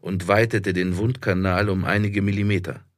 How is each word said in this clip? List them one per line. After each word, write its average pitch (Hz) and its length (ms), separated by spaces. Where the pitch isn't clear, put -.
und 90 260
weitete 101 460
den 90 240
Wundkanal 98 720
um 95 160
einige 101 380
Millimeter. 98 640